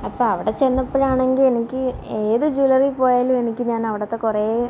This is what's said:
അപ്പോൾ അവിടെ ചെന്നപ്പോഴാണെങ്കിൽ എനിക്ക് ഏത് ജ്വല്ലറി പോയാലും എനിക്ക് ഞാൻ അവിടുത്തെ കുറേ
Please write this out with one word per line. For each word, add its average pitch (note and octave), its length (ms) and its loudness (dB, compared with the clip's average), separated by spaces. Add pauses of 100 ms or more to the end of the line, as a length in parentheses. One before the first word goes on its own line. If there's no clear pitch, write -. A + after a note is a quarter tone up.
അപ്പോൾ A3+ 260 -2
അവിടെ F3+ 180 -2 (100)
ചെന്നപ്പോഴാണെങ്കിൽ C4 880 2
എനിക്ക് A#3+ 320 -2 (380)
ഏത് A3 260 2 (100)
ജ്വല്ലറി C4+ 340 4 (120)
പോയാലും B3+ 400 2
എനിക്ക് A#3 300 -4
ഞാൻ A3+ 180 -2
അവിടുത്തെ G#3 340 -6
കുറേ G#3+ 220 0 (240)